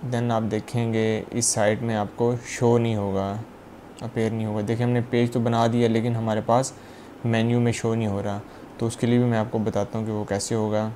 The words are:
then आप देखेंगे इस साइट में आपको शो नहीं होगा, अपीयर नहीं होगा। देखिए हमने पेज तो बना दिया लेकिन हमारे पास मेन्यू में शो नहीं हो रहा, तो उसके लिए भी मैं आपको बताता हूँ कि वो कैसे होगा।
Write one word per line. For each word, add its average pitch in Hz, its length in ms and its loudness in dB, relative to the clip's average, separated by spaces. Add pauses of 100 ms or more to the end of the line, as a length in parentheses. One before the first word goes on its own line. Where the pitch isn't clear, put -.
(120)
then 120 200 0
आप 113 120 2
देखेंगे 110 800 0 (100)
इस 117 200 0
साइट 107 280 2
में 117 140 -2
आपको 117 420 0
शो 120 400 2
नहीं 117 180 2
होगा, 98 340 -2 (720)
अपीयर 113 280 -2
नहीं 110 140 -2
होगा। 107 160 -2
देखिए 113 240 0
हमने 120 160 2
पेज 120 320 2
तो 127 60 0
बना 117 280 2
दिया 120 220 4
लेकिन 113 260 2
हमारे 113 260 0
पास 127 320 2 (520)
मेन्यू 117 340 2
में 120 120 4
शो 113 240 0
नहीं 113 120 0
हो 101 140 -2
रहा, 101 200 -4 (380)
तो 117 80 0
उसके 117 200 -2
लिए 120 120 6
भी 123 60 4
मैं 117 120 2
आपको 113 220 0
बताता 101 380 -2
हूँ 110 80 -2
कि 110 60 -4
वो 107 180 -2
कैसे 101 260 -2
होगा। 107 400 0